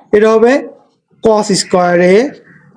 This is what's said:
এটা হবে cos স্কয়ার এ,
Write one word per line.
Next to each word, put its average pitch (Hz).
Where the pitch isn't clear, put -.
এটা 214
হবে 226
cos 214
স্কয়ার 175
এ, -